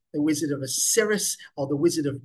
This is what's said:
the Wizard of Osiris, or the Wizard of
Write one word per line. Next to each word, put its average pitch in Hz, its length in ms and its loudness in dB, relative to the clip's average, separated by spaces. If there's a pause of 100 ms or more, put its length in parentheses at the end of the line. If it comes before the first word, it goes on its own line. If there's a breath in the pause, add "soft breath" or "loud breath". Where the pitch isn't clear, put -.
(140)
the 151 80 0
Wizard 151 300 2
of 131 120 -2
Osiris, 208 760 0 (180 loud breath)
or 139 120 -2
the 143 100 0
Wizard 156 300 2
of 123 180 -4